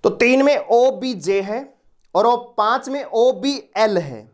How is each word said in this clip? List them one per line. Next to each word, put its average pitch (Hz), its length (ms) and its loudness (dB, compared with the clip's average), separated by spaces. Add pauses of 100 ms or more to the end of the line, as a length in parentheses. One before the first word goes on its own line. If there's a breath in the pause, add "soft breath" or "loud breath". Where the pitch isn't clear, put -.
तो - 80 4
तीन 254 320 4
में 285 140 4
ओबीजे 208 840 0
है 214 200 -8 (520)
और 202 120 2
वो 240 100 2 (220)
पांच 240 300 -2
में 269 160 -6
ओबीएल 220 960 -2
है 131 240 -8 (120)